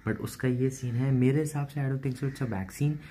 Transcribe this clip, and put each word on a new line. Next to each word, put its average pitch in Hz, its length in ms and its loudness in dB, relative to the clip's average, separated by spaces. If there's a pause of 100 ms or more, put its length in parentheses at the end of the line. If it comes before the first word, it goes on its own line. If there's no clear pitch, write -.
But 110 100 0
उसका - 300 -4
ये 127 220 2
सीन 123 260 -4
है, 131 160 2
मेरे 131 280 6
हिसाब 143 280 0
से 143 140 -4
I 135 100 0
don't 135 140 -2
think 127 180 -2
so 139 60 0
it's 135 140 -4
a 117 100 -2
vaccine, 98 380 0 (200)